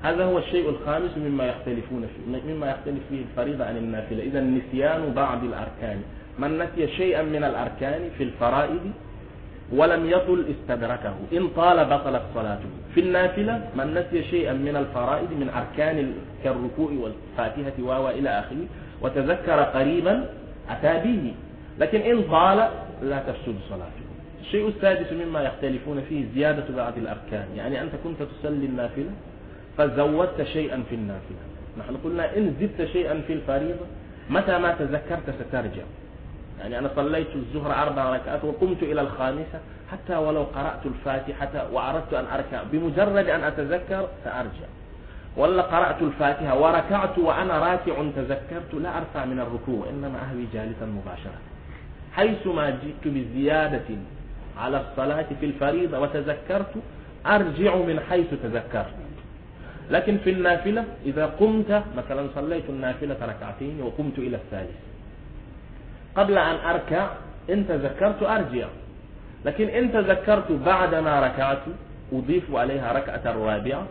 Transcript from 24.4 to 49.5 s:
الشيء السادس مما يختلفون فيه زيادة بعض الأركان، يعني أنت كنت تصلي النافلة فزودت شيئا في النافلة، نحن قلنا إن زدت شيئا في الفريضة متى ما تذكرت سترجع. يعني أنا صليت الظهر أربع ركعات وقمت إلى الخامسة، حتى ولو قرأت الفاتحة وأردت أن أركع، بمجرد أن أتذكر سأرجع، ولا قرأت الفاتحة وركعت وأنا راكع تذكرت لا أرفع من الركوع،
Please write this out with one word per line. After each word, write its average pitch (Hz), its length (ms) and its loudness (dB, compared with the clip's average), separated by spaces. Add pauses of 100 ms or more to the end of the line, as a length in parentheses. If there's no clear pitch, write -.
الشيء 214 260 0
السادس 180 460 4
مما 160 280 -2
يختلفون 135 680 -2
فيه 143 160 -2 (100)
زيادة 143 400 2
بعض 120 220 -2
الأركان، 107 480 -6 (100)
يعني 123 260 -4
أنت 151 100 -4 (120)
كنت 165 180 -6
تصلي 143 440 -2
النافلة 127 440 -4 (680)
فزودت 147 680 4
شيئا 143 460 -2
في 117 60 -4
النافلة، 101 420 -6 (400)
نحن 113 260 -8
قلنا 170 340 0
إن 185 220 2
زدت 175 320 0
شيئا 156 360 2
في 165 60 -2
الفريضة 147 520 0 (440)
متى 185 280 4
ما 175 160 4
تذكرت 147 680 -2
سترجع. 117 440 -4 (760)
يعني 120 200 -6
أنا 135 160 0
صليت 151 400 0
الظهر 139 380 -2 (140)
أربع 135 280 0
ركعات 147 280 -2
وقمت 170 400 2
إلى 147 180 2
الخامسة، 139 580 -2 (320)
حتى 185 240 -4
ولو 156 280 2
قرأت 139 420 -4
الفاتحة 135 880 -4
وأردت 139 420 -2
أن 127 120 0
أركع، 131 460 -4
بمجرد 175 580 4
أن 165 140 2
أتذكر 175 640 0 (160)
سأرجع، 127 440 -6 (720)
ولا 175 240 6
قرأت 175 400 4
الفاتحة 143 580 2
وركعت 180 580 4
وأنا 165 420 4
راكع 170 440 2 (120)
تذكرت 139 580 -4
لا 160 240 -4
أرفع 156 280 -4
من 127 140 -2
الركوع، 120 500 -4